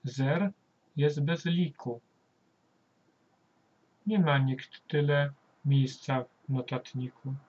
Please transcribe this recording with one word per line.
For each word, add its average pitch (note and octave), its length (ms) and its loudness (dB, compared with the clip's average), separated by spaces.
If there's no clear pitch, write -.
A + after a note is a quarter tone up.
Zer C#3+ 480 0
jest D3 280 0
bez E3 200 -2
liku. E3+ 560 -2
Nie G#3+ 120 2
ma D3+ 200 4
nikt C3 500 -2
tyle C#3+ 440 2
miejsca C3+ 600 0
w - 240 -18
notatniku. B2+ 840 -6